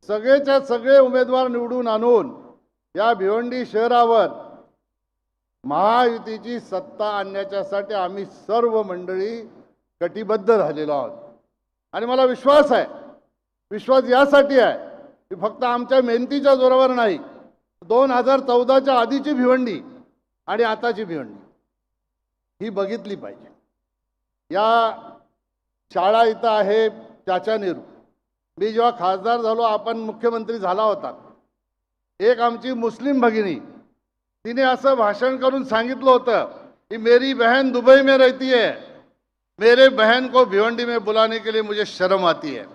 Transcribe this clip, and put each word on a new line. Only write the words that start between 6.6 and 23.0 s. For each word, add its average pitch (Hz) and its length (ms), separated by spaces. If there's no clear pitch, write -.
आणण्याच्यासाठी 196 760
आम्ही 196 320
सर्व 220 580
मंडळी 185 580
कटिबद्ध 202 560
झालेलो 156 340
आहोत. 135 200
आणि 208 120
मला 254 180
विश्वास 277 480
आहे, 190 140
विश्वास 247 380
यासाठी 277 500
आहे 175 180
की 196 120
फक्त 208 220
आमच्या 247 380
मेहनतीच्या 247 540
जोरावर 254 340
नाही, 233 280
दोन 240 300
हजार 247 280
चौदाच्या 262 600
आधीची 277 340
भिवंडी 247 460
आणि 214 160
आताची 220 400
भिवंडी 131 360
ही 220 60
बघितली 202 460